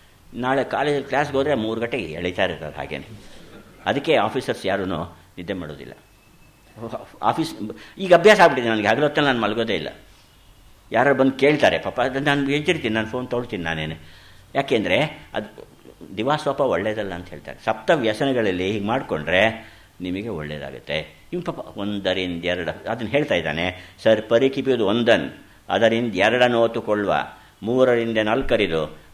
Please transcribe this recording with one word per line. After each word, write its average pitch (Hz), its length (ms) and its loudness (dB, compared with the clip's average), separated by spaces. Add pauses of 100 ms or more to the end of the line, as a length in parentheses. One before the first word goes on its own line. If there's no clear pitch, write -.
(340)
ನಾಳೆ 127 300 -2
ಕಾಲೇಜಲ್ಲಿ 139 440 -2
ಕ್ಲಾಸ್ಗೆ 135 280 -2
ಹೋದ್ರೆ 139 180 0
ಮೂರು 113 260 -2
ಗಂಟೆಗೆ 117 240 -4
ಎಳೀತಾ 87 400 -4
ಇರುತ್ತೆ 78 220 -4
ಅದು 73 100 -12
ಹಾಗೇನೆ. 69 300 -10 (800)
ಅದಕ್ಕೆ 139 300 0
ಆಫೀಸರ್ಸ್ 117 500 -2
ಯಾರೂ 98 180 -2 (540)
ನಿದ್ದೆ 90 140 -8
ಮಾಡೋದಿಲ್ಲ. 76 400 -12 (1300)
ಆಫೀಸ್ 156 320 -2 (440)
ಈಗ 180 160 2
ಅಭ್ಯಾಸ 190 260 8
ಆಗ್ಬಿಟ್ಟಿದೆ 127 340 4
ನನಗೆ, 104 120 0
ಹಗಲೊತ್ತಲ್ಲಿ 143 400 2
ನಾನು 123 140 2
ಮಲಗೋದೇ 110 340 0
ಇಲ್ಲ. 76 140 -4 (1040)
ಯಾರು 131 220 4
ಬಂದು 131 180 4
ಕೇಳ್ತಾರೆ 135 460 4
ಪಾಪ, 98 220 -4
ಅದನ್ನ 135 260 -2
ನಾನು 143 240 0
ಎದ್ದಿರ್ತೀನಿ, 147 440 0
ನಾನು 110 120 0
phone 123 240 -6
ತೊಗೊಳ್ತೀನಿ 120 340 -4
ನಾನೇನೆ. 80 340 -6 (560)
ಯಾಕೆಂದ್ರೆ 120 800 0
ಅದು - 340 -10 (480)
ದಿವಾಸ್ವಪ 139 440 -2
ಒಳ್ಳೇದಲ್ಲ 104 540 -2
ಅಂತ 90 140 -12
ಹೇಳ್ತಾರೆ. - 360 -16
ಸಪ್ತ 110 260 0
ವ್ಯಸನಗಳಲ್ಲಿ 110 840 0
ಹೀಗೆ 101 140 -4
ಮಾಡ್ಕೊಂಡ್ರೆ 98 840 0 (300)
ನಿಮಗೆ 92 260 -6
ಒಳ್ಳೆಯದಾಗುತ್ತೆ. 73 920 -8 (100)
ಇವ್ನು 85 200 -6
ಪಾಪ - 260 -14
ಒಂದರಿಂದ 92 640 -2
ಎರಡು 87 460 -4
ಅದನ್ನು 117 200 -6
ಹೇಳ್ತಾ 139 240 0
ಇದ್ದಾನೆ. 82 680 -4
"ಸರ್ 110 260 4
ಪರಿಕಿಪಿಯುವುದು 127 580 2
ಒಂದನ್, 107 440 2 (380)
ಅದರಿಂದ 113 460 2
ಎರಡನ್ನು 117 460 4
ಓತುಕೊಳ್ಳುವ, 104 540 0 (480)
ಮೂರರಿಂದ 117 560 2
ನಾಲ್ಕರಿದು, 107 800 0 (160)